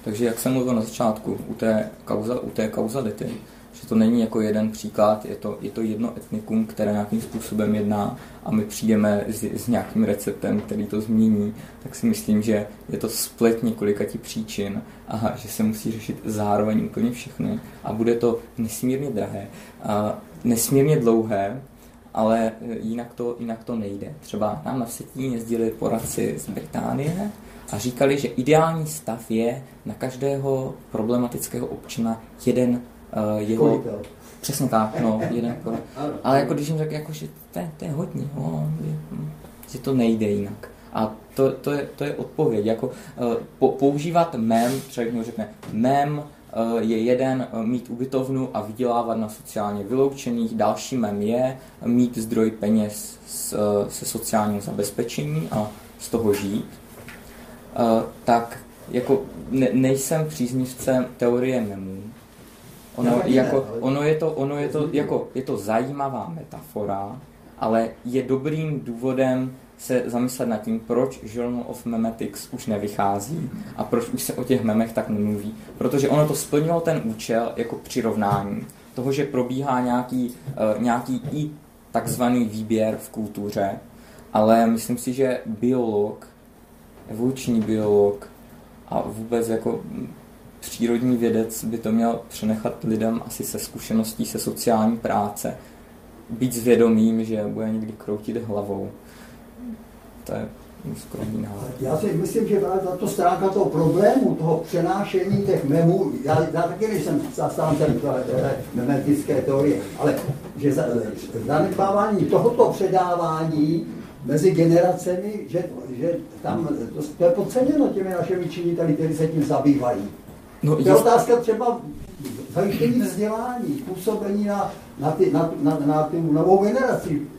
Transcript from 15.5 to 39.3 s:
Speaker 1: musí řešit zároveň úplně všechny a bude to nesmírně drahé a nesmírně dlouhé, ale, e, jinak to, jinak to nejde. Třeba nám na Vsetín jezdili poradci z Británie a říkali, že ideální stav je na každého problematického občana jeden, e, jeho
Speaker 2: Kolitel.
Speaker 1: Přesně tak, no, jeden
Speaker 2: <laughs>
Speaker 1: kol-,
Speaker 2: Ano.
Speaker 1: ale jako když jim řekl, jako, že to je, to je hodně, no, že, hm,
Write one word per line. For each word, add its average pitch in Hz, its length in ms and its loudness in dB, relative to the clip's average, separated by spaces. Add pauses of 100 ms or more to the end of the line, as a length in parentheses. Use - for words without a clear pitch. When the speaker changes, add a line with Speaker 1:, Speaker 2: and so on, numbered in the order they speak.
Speaker 1:
musí 110 280 -2
řešit 110 340 -6
zároveň 107 600 2
úplně 117 260 0
všechny - 480 -6 (240)
a - 100 -4
bude 113 220 2
to 117 240 2 (180)
nesmírně 127 520 -2
drahé 101 380 -6 (360)
a 107 340 0 (260)
nesmírně 135 540 4
dlouhé, 113 640 2 (520)
ale, 110 380 2 (200)
e, 110 100 -6
jinak 117 320 -6
to, 120 260 -4
jinak 113 240 -8
to 120 120 -6
nejde. 101 440 -6
Třeba 104 460 -4
nám 127 140 -4
na 120 60 -2
Vsetín 131 480 -6
jezdili 117 380 0
poradci 110 680 -2
z - 120 -12
Británie 147 840 -4 (400)
a 104 60 -4
říkali, 135 420 2
že 131 80 -2
ideální 156 600 4
stav - 440 -8
je 117 320 0 (220)
na 107 80 -8
každého 131 800 -2 (180)
problematického 120 760 -2
občana - 540 -4 (240)
jeden, 123 360 4 (320)
e, 107 280 0
jeho 113 280 2
Speaker 2:
Kolitel. - 320 0 (400)
Speaker 1:
Přesně 139 280 -2
tak, 110 300 2
no, 113 220 2 (100)
jeden 117 280 -2
Speaker 2:
<laughs> - 40 -16
Speaker 1:
kol-, 113 140 -4 (200)
Speaker 2:
Ano. 147 160 -6 (100)
Speaker 1:
ale 135 160 6
jako - 140 0
když 147 140 -2
jim 160 100 -2
řekl, 151 160 -2
jako, 151 200 -8
že 156 140 -10 (240)
to - 80 -8
je, 175 180 -6
to - 80 -10
je 170 60 -4
hodně, 156 320 -4 (120)
no, 156 460 -2
že, 156 100 -4 (200)
hm, 151 180 -8 (400)